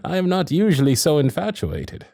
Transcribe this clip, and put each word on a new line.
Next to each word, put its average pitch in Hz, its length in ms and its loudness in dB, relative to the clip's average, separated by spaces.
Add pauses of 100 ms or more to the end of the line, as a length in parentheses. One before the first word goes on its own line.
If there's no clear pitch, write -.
I 175 160 -6
am 185 120 0
not 180 220 0
usually 143 440 2
so 151 240 2
infatuated. 131 960 -4